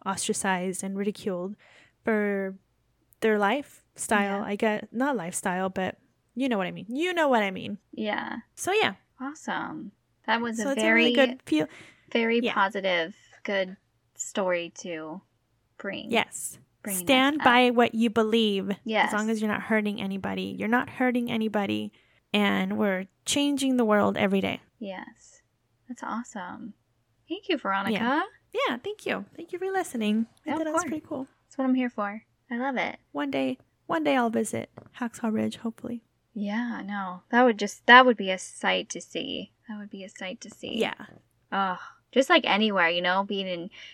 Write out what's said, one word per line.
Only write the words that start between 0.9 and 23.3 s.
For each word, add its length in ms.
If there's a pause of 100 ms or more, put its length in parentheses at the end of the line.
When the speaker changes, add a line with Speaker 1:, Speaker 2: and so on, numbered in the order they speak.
Speaker 1:
ridiculed 560 (480)
for 540 (640)
their 180
lifestyle. 1000
Speaker 2:
Yeah. 40
Speaker 1:
I 120
get, 360
not 240
lifestyle, 520
but 280 (380)
you 140
know 100
what 80
I 60
mean. 160
You 260
know 140
what 160
I 80
mean. 260 (140)
Speaker 2:
Yeah. 460 (180)
Speaker 1:
So, 160
yeah. 220 (260)
Speaker 2:
Awesome. 720 (340)
That 140
was 160
Speaker 1:
So 140
Speaker 2:
a 20
Speaker 1:
it's 100
a 100
really 220
Speaker 2:
very, 140
Speaker 1:
good 160
feel. 240 (420)
Speaker 2:
very 300
Speaker 1:
Yeah. 120
Speaker 2:
positive, 640 (300)
good 320 (400)
story 600
to 420 (560)
bring. 340
Speaker 1:
Yes. 480 (240)
Speaker 2:
Bringing 240
Speaker 1:
Stand 300
Speaker 2:
us 60
up. 20
Speaker 1:
by 260
what 240
you 160
believe. 600 (100)
Speaker 2:
Yes. 260
Speaker 1:
As 120
long 100
as 100
you're 120
not 100
hurting 400
anybody. 560
You're 80
not 240
hurting 400
anybody. 640 (400)
And 440
we're 300 (180)
changing 520